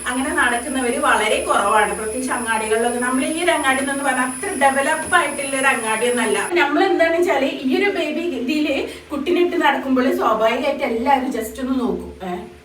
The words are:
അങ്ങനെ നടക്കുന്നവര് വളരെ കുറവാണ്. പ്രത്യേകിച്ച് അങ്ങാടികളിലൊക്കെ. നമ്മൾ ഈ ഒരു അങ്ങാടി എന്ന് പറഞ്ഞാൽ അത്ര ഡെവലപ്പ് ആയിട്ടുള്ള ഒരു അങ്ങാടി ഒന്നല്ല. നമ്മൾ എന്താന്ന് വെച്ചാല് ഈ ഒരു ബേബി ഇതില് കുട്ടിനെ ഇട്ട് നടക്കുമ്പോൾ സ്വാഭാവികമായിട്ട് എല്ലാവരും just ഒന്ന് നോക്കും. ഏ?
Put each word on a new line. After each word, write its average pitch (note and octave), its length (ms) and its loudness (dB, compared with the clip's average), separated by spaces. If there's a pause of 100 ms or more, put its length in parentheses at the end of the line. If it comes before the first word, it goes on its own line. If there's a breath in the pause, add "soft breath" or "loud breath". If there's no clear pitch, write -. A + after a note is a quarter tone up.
അങ്ങനെ C4+ 280 -2
നടക്കുന്നവര് B3+ 640 0
വളരെ G#3+ 500 2
കുറവാണ്. G#3 480 2
പ്രത്യേകിച്ച് A#3 360 -4
അങ്ങാടികളിലൊക്കെ. A#3 680 0
നമ്മൾ C4 260 0
ഈ D#4+ 200 -2
ഒരു E4+ 60 4
അങ്ങാടി C4+ 320 2
എന്ന് C#4 220 -2
പറഞ്ഞാൽ C4 180 0
അത്ര C4 260 -4
ഡെവലപ്പ് C#4 680 0
ആയിട്ടുള്ള C#4 440 0
ഒരു C4 60 0
അങ്ങാടി A#3 440 0
ഒന്നല്ല. G#3+ 420 0
നമ്മൾ D#4+ 320 2
എന്താന്ന് E4 340 2
വെച്ചാല് D4+ 280 2
ഈ - 300 0
ഒരു G4+ 140 2
ബേബി D#4 300 -2
ഇതില് D4+ 680 -2 (240 loud breath)
കുട്ടിനെ E4 280 0
ഇട്ട് F4 160 2
നടക്കുമ്പോൾ C4 600 2
സ്വാഭാവികമായിട്ട് B3 680 2
എല്ലാവരും B3+ 460 2
just A3 300 -6
ഒന്ന് B3+ 200 -2
നോക്കും. F3+ 480 -4
ഏ? F3+ 360 -8